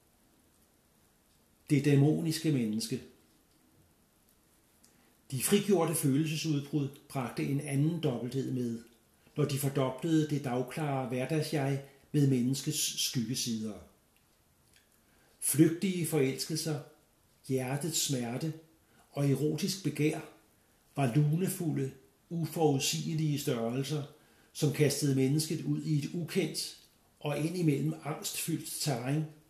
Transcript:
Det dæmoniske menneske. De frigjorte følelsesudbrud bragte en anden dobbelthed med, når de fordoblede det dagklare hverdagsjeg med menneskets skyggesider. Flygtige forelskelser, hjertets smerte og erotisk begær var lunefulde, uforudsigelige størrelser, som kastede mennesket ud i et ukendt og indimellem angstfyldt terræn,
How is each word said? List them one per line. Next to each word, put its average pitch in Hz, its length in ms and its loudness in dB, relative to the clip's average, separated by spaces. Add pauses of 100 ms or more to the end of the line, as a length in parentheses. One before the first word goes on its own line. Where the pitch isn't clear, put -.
(1700)
Det 139 160 4
dæmoniske 156 680 4
menneske. 117 500 -2 (2250)
De 127 120 -4
frigjorte 190 520 4
følelsesudbrud 147 920 0 (200)
bragte 127 340 -4
en 143 180 -2
anden 147 420 0
dobbelthed 127 480 -2
med, 120 320 -4 (540)
når 147 80 4
de 139 120 -2
fordoblede 147 720 2
det 143 140 0
dagklare 131 640 -2
hverdagsjeg 139 760 0 (280)
med 143 160 4
menneskets 131 760 0
skyggesider. 110 720 -2 (1700)
Flygtige 165 680 4
forelskelser, 147 720 -2 (680)
hjertets 135 540 -2
smerte 131 520 -2 (580)
og 143 200 0
erotisk 151 520 -2
begær - 360 0 (760)
var 131 200 0
lunefulde, 147 760 2 (380)
uforudsigelige 156 1080 0
størrelser, 135 640 -2 (500)
som 139 200 2
kastede 139 420 2
mennesket 143 500 2
ud 147 180 -2
i 156 140 0
et 139 160 -2
ukendt - 640 -4 (420)
og 143 200 -2
indimellem 156 540 0 (100)
angstfyldt - 640 -6 (120)
terræn, 139 440 0 (240)